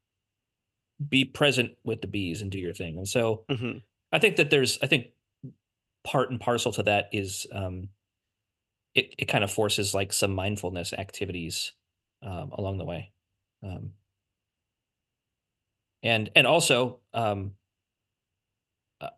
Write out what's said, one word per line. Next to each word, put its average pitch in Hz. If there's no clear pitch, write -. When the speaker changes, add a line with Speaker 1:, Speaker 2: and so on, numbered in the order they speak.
Speaker 1:
be 135
present 127
with 110
the 98
bees 98
and 95
do 95
your 85
thing. 82
And 95
so 113
Speaker 2:
Mm-hmm. 120
Speaker 1:
I 160
think 185
that 151
there's, 139
I 135
think 135
part 131
and 120
parcel 120
to 104
that 101
is, 98
um, 95
it, -
it -
kind 113
of 101
forces, 104
like, 98
some 98
mindfulness 92
activities, 90
um, 85
along 98
the 80
way. 85
Um, 98
and, 110
and 139
also, 127
um, 101
a, -